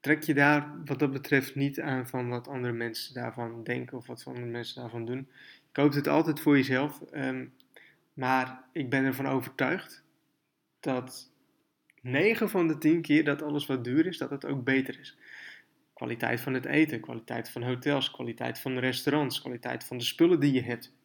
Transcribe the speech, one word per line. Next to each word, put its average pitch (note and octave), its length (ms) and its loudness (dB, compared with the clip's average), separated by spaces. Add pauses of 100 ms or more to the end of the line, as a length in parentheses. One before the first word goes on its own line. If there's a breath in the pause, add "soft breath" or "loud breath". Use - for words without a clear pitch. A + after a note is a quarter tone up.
trek D3+ 220 2
je D#3 120 0
daar C#3+ 360 6 (140)
wat C#3+ 140 -4
dat C#3 140 2
betreft C3+ 420 0
niet C#3 260 0
aan C3 280 -2
van B2 200 -4
wat A#2+ 200 -6
andere B2 240 -4
mensen A#2 420 -6
daarvan A#2 500 -8
denken B2+ 320 -6
of A#2 100 -12
wat A#2+ 200 -14
andere B2 200 -8
mensen A#2+ 340 -8
daarvan A#2 240 -8
doen. B2 240 -6 (260 loud breath)
Je - 180 -20
koopt C#3 220 4
het C#3+ 140 0
altijd D3+ 320 2
voor C#3+ 160 4
jezelf, C3 460 0
ehm, C3 440 -6 (680 soft breath)
maar C3 580 0
ik C3+ 180 -4
ben C3+ 140 4
ervan C3 220 0
overtuigd C3+ 800 -2 (760)
dat B2+ 500 -4 (680)
negen G3 480 2
van F3 200 2
de D3+ 100 0
tien E3 240 4
keer D3+ 220 6
dat C#3+ 180 0
alles D3 240 -2
wat B2+ 180 -2
duur C#3+ 220 4
is, E3+ 120 -6
dat C3 120 -4
het C#3+ 140 -6
ook C3+ 200 -4
beter C3+ 360 2
is. - 160 -20 (760 loud breath)
Kwaliteit A#2+ 480 -4
van C3 140 -4
het B2+ 100 -2
eten, D3 360 2
kwaliteit A#2 500 -8
van A#2+ 120 -8
hotels, B2+ 480 0
kwaliteit A#2+ 480 -6
van C3 160 -4
de B2+ 60 -2
restaurants, C3 600 0
kwaliteit B2 440 -8
van B2+ 140 -8
de A#2+ 60 -6
spullen E3+ 360 4
die C#3+ 120 6
je B2+ 100 4
hebt. A#2+ 300 -6 (120)